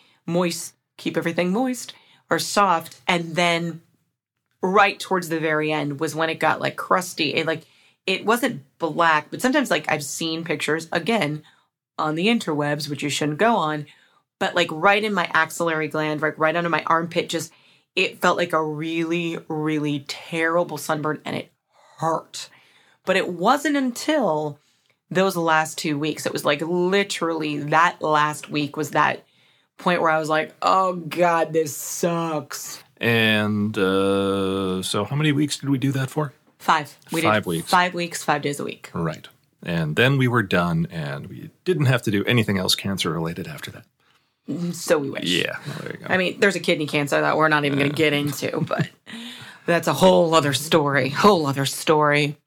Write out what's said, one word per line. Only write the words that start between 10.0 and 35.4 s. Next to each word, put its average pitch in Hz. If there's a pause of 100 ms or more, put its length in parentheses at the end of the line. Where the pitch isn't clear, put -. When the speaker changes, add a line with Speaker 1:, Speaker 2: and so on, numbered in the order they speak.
Speaker 1:
seen 165
pictures, 160
again, 165 (540)
on 156
the 175
interwebs, 147
which 143
you 147
shouldn't 147
go 220
on, 151 (540)
but, -
like, 175
right 202
in 214
my 180
axillary 160
gland, 151
like, 151
right 156
under 170
my 156
armpit, 165
just, 160 (440)
it -
felt 180
like 175
a 160
really, 165 (100)
really 151
terrible 165
sunburn, 151
and -
it - (480)
hurt. - (560)
But 185
it 180
wasn't 277
until 233 (520)
those 180
last 160
two 151
weeks, 151
it -
was, 160
like, 147
literally 170
that 156
last 151
week 143
was 151
that 147 (540)
point 175
where 165
I 156
was 156
like, 156
"Oh, 185
God, 165
this 156
sucks." 165 (160)
Speaker 2:
And, 107
uh, 98
so 104
how 139
many 151
weeks 143